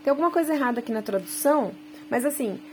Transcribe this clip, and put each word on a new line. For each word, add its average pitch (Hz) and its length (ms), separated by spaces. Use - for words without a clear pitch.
Tem 277 80
alguma 311 200
coisa 320 220
errada 247 260
aqui 233 120
na 220 100
tradução, 214 680
mas 240 160
assim, 247 340